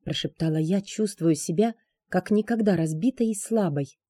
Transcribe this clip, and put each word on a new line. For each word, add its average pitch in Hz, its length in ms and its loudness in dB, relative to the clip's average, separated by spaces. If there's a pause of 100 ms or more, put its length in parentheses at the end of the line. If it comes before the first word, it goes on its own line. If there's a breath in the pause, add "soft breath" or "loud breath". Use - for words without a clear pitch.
прошептала 156 520 -2
я, 160 240 2
чувствуя 196 540 0
себя 185 400 0 (340)
как - 220 -2
никогда 214 440 2
разбитой 165 540 0
и 220 60 -2
слабой. 170 640 -2 (100)